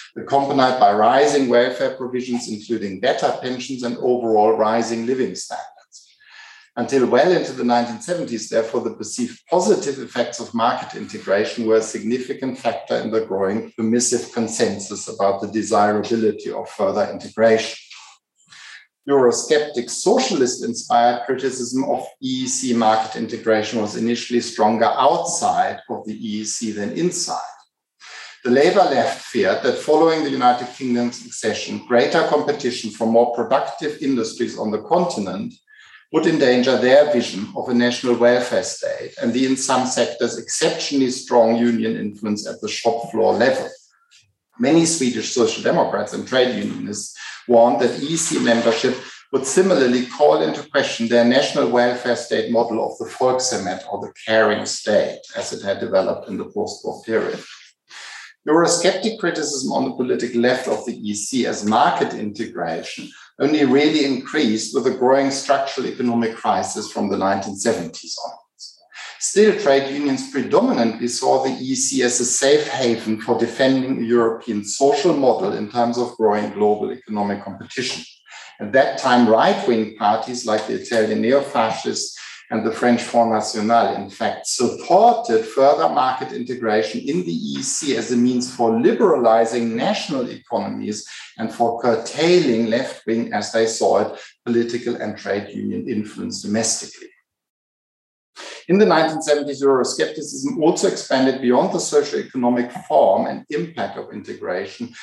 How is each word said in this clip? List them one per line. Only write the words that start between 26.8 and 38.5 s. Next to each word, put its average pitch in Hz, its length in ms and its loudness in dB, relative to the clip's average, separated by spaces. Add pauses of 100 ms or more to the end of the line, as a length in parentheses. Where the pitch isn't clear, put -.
inside. - 640 -4 (880)
The 120 60 2
Labour 170 320 6
left 131 420 0
feared - 380 0
that 127 160 0
following 156 440 4
the 139 60 -2
United 127 400 2
Kingdom's 120 560 -4
accession, 104 640 -6
greater 123 400 4
competition 135 600 -2
from 113 200 -2
more 120 260 4
productive - 640 -2
industries 117 560 -2
on 110 140 -4
the 104 120 -4
continent 120 720 -2 (600)
would 156 120 2
endanger 127 520 4
their 131 340 6
vision 107 360 -2 (100)
of - 100 -8
a 127 60 -2
national 120 420 2
welfare 120 480 2